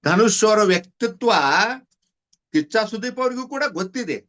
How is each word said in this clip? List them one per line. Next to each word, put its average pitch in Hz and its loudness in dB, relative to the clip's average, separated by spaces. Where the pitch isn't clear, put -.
ಧನುಷ್ 196 2
ಅವರ 214 4
ವ್ಯಕ್ತಿತ್ವ 226 -2
ಕಿಚ್ಚ 156 -2
ಸುದೀಪ್ 233 -8
ಅವ್ರಿಗೂ 254 -4
ಕೂಡ 277 -4
ಗೊತ್ತಿದೆ. 190 -6